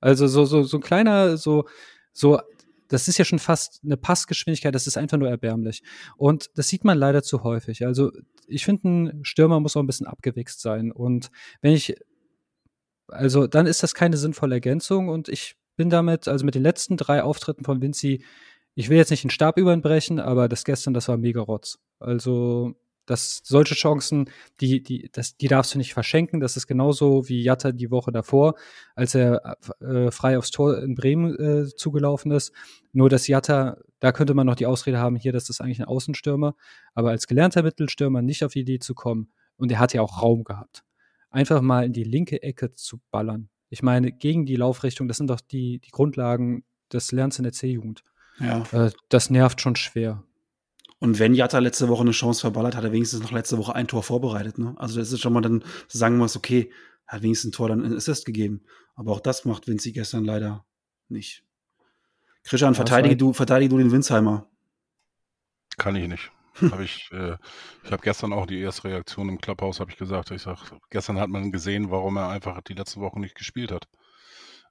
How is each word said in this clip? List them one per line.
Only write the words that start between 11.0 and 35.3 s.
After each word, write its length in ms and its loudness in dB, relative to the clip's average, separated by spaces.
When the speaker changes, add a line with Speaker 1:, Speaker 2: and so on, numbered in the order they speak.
Speaker 1:
wenn 100 6
ich, 240 0
also 400 2
dann 200 4
ist 160 0
das 120 -2
keine 220 2
sinnvolle 400 -2
Ergänzung 520 -2
und 200 -6
ich 280 -10
bin 120 0
damit, 400 2
also 160 0
mit 120 0
den 60 2
letzten 340 0
drei 260 2
Auftritten 420 -4
von 160 -2
Vinci, 440 -4
ich 140 -4
will 100 8
jetzt 120 8
nicht 140 0
den 60 -2
Stab 260 2
über 160 4
ihn 100 2
brechen, 360 0
aber 300 2
das 160 -6
gestern, 300 -2
das 140 -2
war 80 0
mega 240 0
Rotz. 380 -8
Also, 760 -2
das, 320 -4
solche 320 6
Chancen, 560 0
die, 220 2
die, 300 -10
das, 240 -8
die 120 -2
darfst 260 4
du 40 -2
nicht 160 -4
verschenken. 440 0
Das 180 -2
ist 120 -8
genauso 600 2
wie 140 -2
Jatta 300 2
die 180 -8
Woche 220 -2
davor, 420 4
als 220 0
er, 400 2
äh, 320 -2
frei 260 0
aufs 140 -6
Tor 260 2
in 160 -6
Bremen, 420 0
äh, 380 0
zugelaufen 560 -2
ist. 220 0
Nur, 160 8
dass 180 4
Jatta, 520 0
da 140 4
könnte 220 2
man 120 4
noch 80 2
die 120 -2
Ausrede 320 0
haben, 180 0
hier, 160 -2